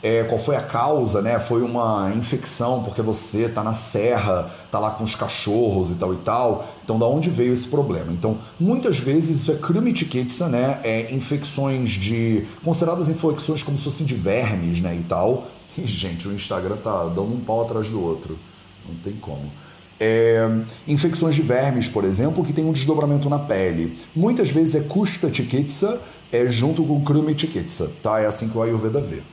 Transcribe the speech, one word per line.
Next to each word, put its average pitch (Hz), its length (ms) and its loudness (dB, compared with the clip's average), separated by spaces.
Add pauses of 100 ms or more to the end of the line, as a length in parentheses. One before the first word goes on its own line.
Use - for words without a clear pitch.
É, 113 200 2
qual 113 140 0
foi 143 180 0
a 131 60 0
causa, 120 580 2
né? 113 200 2
Foi 117 240 2
uma 113 520 0
infecção 120 680 -2
porque 107 180 -4
você 110 480 0
tá 110 140 -4
na 110 100 0
serra, 104 760 0 (180)
tá 110 80 -2
lá 107 140 0
com 113 120 -6
os 107 120 -2
cachorros 101 720 0
e 87 60 -2
tal 92 180 -2
e 87 40 -4
tal. 110 500 0 (160)
Então, 113 160 0
da - 80 4
onde 151 240 2
veio 123 200 2
esse 123 160 0
problema? 92 440 -2
Então, 104 260 -2 (220)
muitas 226 400 2
vezes 151 420 2
isso 156 100 0
é 143 40 2
Krumi 220 400 2
Chikitsa, 127 520 -2
né? 127 360 0
É, 113 280 -2
infecções 135 760 -2
de, 107 560 0 (180)
consideradas 170 460 2
infecções 156 540 0
como 143 160 -2
se - 60 -4
fossem 147 200 -2
de 135 80 0
vermes, 95 680 0
né, 87 160 -2
e 85 100 -4
tal. 92 420 0 (280)
E, - 120 -4
gente, 90 400 -4
o 101 60 -6
Instagram 98 440 -4
tá 98 280 -2
dando 95 280 -2
um 123 60 -4
pau 113 240 -2
atrás 110 260 -4
do 110 100 -4
outro. 80 380 -4 (500)
Não 82 100 -12
tem 98 160 -10
como. 73 380 -10 (480)
É, 113 480 4 (400)
infecções 160 460 2
de 147 80 4
vermes, 127 480 2
por 101 140 0
exemplo, 120 420 2
que 143 80 -2
tem 156 100 2
um 160 100 2
desdobramento 143 540 2
na 143 120 2
pele. 92 580 0 (180)
Muitas 196 360 4
vezes 156 240 4
é 147 60 4
Kushta 180 520 0
Chikitsa, 147 680 0 (320)
é, 120 160 4
junto 139 360 2
com 143 200 2
Krumi 151 320 2
Chikitsa, - 560 -4 (120)
tá? 110 160 2
É 107 80 4
assim 110 220 -2
que 113 60 -6
o 113 60 0
Ayurveda 113 400 0
vê. 80 320 -8